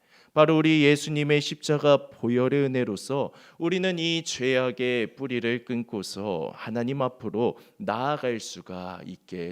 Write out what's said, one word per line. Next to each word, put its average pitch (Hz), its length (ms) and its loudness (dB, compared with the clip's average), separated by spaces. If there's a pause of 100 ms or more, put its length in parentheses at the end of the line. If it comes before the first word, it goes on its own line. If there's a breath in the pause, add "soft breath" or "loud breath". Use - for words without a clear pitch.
(340 soft breath)
바로 156 240 6
우리 156 260 6
예수님의 147 580 4
십자가 143 680 2
보혈의 127 540 2
은혜로서 127 680 -2 (260 loud breath)
우리는 180 420 -2
이 165 240 0
죄악의 123 920 -2
뿌리를 120 500 -4
끊고서 101 880 -6
하나님 120 460 -4
앞으로 117 580 -2 (180 loud breath)
나아갈 120 600 -4
수가 90 640 -12
있게 90 460 -12